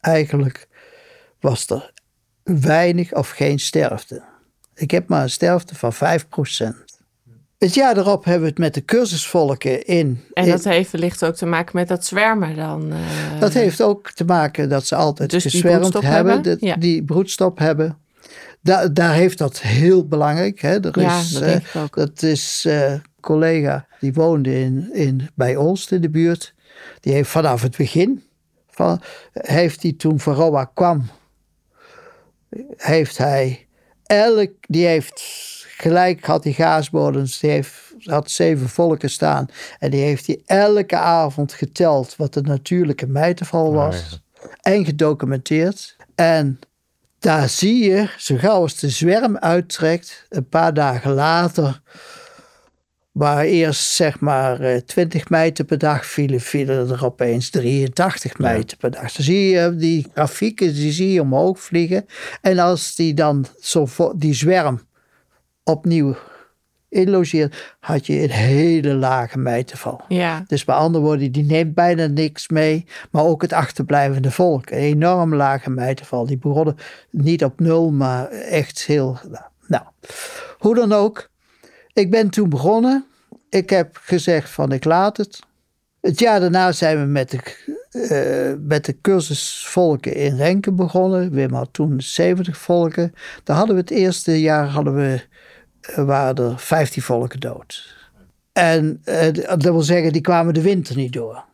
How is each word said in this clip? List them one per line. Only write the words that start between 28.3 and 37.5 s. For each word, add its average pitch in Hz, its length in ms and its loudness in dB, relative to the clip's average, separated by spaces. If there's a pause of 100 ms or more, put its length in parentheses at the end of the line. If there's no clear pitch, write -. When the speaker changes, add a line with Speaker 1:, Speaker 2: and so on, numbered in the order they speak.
Speaker 1:
van, 170 320 -2 (320)
heeft 151 480 0
die 156 140 -2
toen 156 240 0
Varroa 147 540 0
kwam, 160 360 0 (1700)
heeft 156 400 0
hij 131 500 -2 (380)
elk, 208 460 4 (100)
die 165 240 0
heeft 160 380 0 (540)
gelijk, 180 480 2
had 165 180 0
die 147 100 -2
gaasbodems, 147 840 0
die 151 100 0
heeft, 147 240 -2 (300)